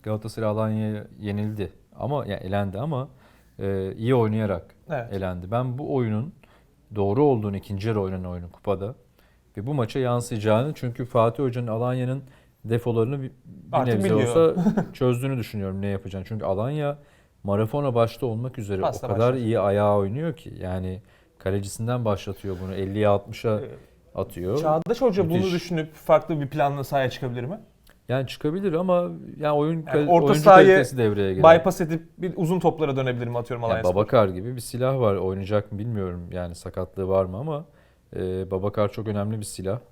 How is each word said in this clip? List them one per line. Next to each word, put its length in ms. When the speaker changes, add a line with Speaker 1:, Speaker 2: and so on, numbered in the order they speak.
Speaker 1:
Galatasaray 460
Alanya'ya 560
yenildi 520
ama, 300
yani 160
elendi 360
ama, 300
e, 340
iyi 220
oynayarak 500
Speaker 2:
Evet. 220
Speaker 1:
elendi. 380
Ben 280
bu 160
oyunun 380
doğru 280
olduğunu, 320
ikinci 320
yarı 120
oynanan 300
oyunun 180
kupada 460
ve 100
bu 80
maça 240
yansıyacağını, 760
çünkü 300
Fatih 400
Hoca'nın 220
Alanya'nın 560
defolarını 580
bir, 60
bir 40
Speaker 2:
Artık 220
Speaker 1:
nebze 100
Speaker 2:
biliyor. 60
Speaker 1:
olsa 180
Speaker 2:
<laughs> 140
Speaker 1:
çözdüğünü 460
düşünüyorum 440
ne 40
yapacağını. 420
Çünkü 160
Alanya 540
Marafona 500
başta 320
olmak 320
üzere 220
Speaker 2:
Pasta 260
Speaker 1:
o 40
kadar 220
Speaker 2:
başlar. 120
Speaker 1:
iyi 160
ayağa 380
oynuyor 380
ki. 240
Yani 420
kalecisinden 680
başlatıyor 600
bunu, 100
elliye 340
altmışa 520
Speaker 2:
Evet. 100
Speaker 1:
atıyor. 440
Speaker 2:
Çağdaş 440
Hoca 280
bunu 60
Speaker 1:
Müthiş. 180
Speaker 2:
düşünüp 400
farklı 460
bir 80
planla 360
sahaya 260
çıkabilir 340
mi? 160
Speaker 1:
Yani 180
çıkabilir 460
ama 380
yani 160
oyun 200
Speaker 2:
Yani 100
Speaker 1:
kal-, 260
Speaker 2:
orta 140
Speaker 1:
oyuncu 140
Speaker 2:
sahayı 260
Speaker 1:
kalitesi 320
devreye 360
girer. 240
Speaker 2:
bypass 220
edip 220
bir 180
uzun 240
toplara 360
dönebilir 300
mi 120
atıyorum 240
Speaker 1:
Yani 100
Speaker 2:
Alanyaspor? 220
Speaker 1:
Babakar 340
gibi 280
bir 40
silah 400
var. 160
Oynayacak 560
mı 60
bilmiyorum 540
yani 220
sakatlığı 540
var 160
mı 120
ama, 280
e, 340
Babakar 420
çok 160
önemli 320
bir 40
silah. 340